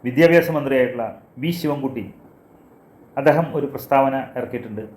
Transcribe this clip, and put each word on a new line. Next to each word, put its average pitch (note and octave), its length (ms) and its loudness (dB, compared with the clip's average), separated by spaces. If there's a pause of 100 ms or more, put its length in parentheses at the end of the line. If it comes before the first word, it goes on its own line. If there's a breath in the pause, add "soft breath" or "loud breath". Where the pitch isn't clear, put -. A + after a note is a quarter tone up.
വിദ്യാഭ്യാസ D#3+ 500 6
മന്ത്രിയായിട്ടുള്ള B2+ 500 0 (360)
വി E3 160 -2
ശിവൻകുട്ടി, C3 460 -4 (1120)
അദ്ദേഹം D#3 320 2 (100)
ഒരു C#3 140 -4
പ്രസ്താവന C3+ 420 0 (240)
ഇറക്കിയിട്ടുണ്ട്. A2 460 -10 (120)